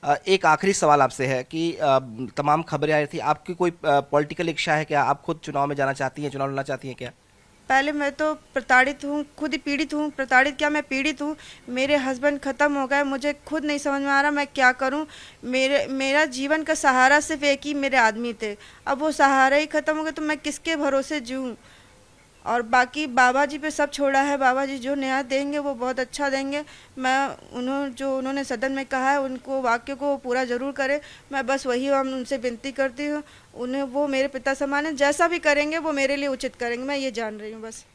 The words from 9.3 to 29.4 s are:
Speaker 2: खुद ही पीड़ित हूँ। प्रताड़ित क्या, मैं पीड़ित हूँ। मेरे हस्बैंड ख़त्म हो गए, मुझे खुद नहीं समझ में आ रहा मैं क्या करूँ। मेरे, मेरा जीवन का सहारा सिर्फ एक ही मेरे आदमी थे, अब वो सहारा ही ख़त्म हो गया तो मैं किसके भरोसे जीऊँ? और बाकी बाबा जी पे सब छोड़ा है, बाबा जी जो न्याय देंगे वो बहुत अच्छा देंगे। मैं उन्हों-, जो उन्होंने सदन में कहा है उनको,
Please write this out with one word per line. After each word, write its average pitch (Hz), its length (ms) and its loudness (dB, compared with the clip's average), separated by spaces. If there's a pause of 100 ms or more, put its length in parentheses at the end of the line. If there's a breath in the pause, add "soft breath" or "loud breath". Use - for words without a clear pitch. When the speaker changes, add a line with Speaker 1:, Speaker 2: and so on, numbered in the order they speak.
Speaker 2:
खुद 294 140 -4
ही 311 60 -4
पीड़ित 285 360 -4
हूँ। 302 180 -2
प्रताड़ित 269 460 2
क्या, 294 120 0
मैं 302 140 -2
पीड़ित 269 380 -4
हूँ। 302 140 -4 (340 loud breath)
मेरे 269 260 0
हस्बैंड 269 440 0
ख़त्म 285 340 0
हो 277 140 -2
गए, 277 160 2
मुझे 277 300 -2 (140)
खुद 302 180 -2
नहीं 294 120 0
समझ 277 240 -2
में 277 80 -2
आ 277 120 4
रहा 294 100 2
मैं 285 160 -2
क्या 254 240 4
करूँ। 269 360 -2 (360 loud breath)
मेरे, 262 440 2
मेरा 269 380 2
जीवन 277 380 -2
का 311 100 0
सहारा 269 460 6
सिर्फ 294 240 -4
एक 277 220 2
ही 294 80 -4
मेरे 277 240 0
आदमी 226 360 2
थे, 208 240 -8 (300 loud breath)
अब 277 100 0
वो 302 140 0
सहारा 269 460 6
ही 311 80 2
ख़त्म 302 320 -2
हो 311 60 -4
गया 311 80 -4
तो 311 100 -8
मैं 302 160 -2
किसके 302 380 -6
भरोसे 277 440 0
जीऊँ? 254 380 -8 (880 soft breath)
और 240 160 0
बाकी 247 460 2
बाबा 254 380 4
जी 294 120 -6
पे 302 140 -4
सब 294 200 -2
छोड़ा 277 300 2
है, 285 160 2
बाबा 269 280 2
जी 277 120 -6
जो 262 180 -4
न्याय 269 280 -2
देंगे 285 360 -2
वो 285 140 -4
बहुत 247 260 -4
अच्छा 277 300 -4
देंगे। 277 340 -4 (340 loud breath)
मैं 262 300 0 (260)
उन्हों-, 262 400 -4
जो 269 240 -4
उन्होंने 269 260 -4
सदन 262 280 -4
में 269 140 -4
कहा 262 260 0
है 285 100 2
उनको, 269 400 -4